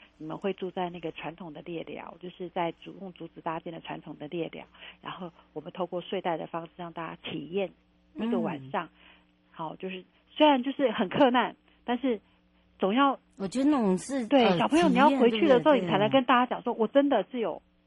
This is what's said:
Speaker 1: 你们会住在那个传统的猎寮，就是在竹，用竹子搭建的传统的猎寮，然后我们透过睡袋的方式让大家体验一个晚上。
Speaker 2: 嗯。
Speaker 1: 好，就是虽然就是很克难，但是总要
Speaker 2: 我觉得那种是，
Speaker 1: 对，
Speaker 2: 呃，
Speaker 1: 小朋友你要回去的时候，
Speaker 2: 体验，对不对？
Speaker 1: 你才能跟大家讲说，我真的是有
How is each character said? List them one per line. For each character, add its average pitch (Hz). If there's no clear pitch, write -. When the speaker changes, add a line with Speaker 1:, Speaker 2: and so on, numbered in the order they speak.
Speaker 1:
你 151
们 160
会 190
住 185
在 180
那 175
个 165
传 -
统 170
的 160
猎 165
寮， -
就 180
是 175
在 170
竹， -
用 190
竹 -
子 -
搭 165
建 165
的 165
传 156
统 151
的 147
猎 160
寮， -
然 -
后 175
我 151
们 170
透 180
过 175
睡 190
袋 175
的 160
方 165
式 -
让 170
大 165
家 175
体 156
验 190
一 214
个 240
晚 160
上。 180
Speaker 2:
嗯。 -
Speaker 1:
好， 165
就 190
是 185
虽 -
然 269
就 277
是 262
很 208
克 262
难， 233
但 240
是 240
总 196
要 262
Speaker 2:
我 190
觉 240
得 277
那 294
种 196
是， 254
Speaker 1:
对， 254
Speaker 2:
呃， 185
Speaker 1:
小 214
朋 302
友 349
你 240
要 277
回 254
去 226
的 240
时 -
候， 302
Speaker 2:
体 254
验， -
对 -
不 -
对？ -
Speaker 1:
你 180
才 165
能 208
跟 262
大 262
家 247
讲 -
说， 240
我 220
真 285
的 226
是 254
有 175